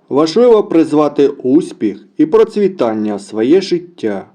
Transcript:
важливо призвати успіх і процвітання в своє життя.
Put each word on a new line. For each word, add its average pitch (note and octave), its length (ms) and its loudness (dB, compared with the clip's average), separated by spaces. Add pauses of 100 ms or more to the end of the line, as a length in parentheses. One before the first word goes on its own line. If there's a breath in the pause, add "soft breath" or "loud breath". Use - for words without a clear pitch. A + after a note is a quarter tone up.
важливо G#3 560 2
призвати D3+ 640 0
успіх - 800 -4 (100)
і D3+ 100 2
процвітання D#3+ 880 0
в G2+ 60 -10
своє A#2 400 0
життя. A2+ 760 -6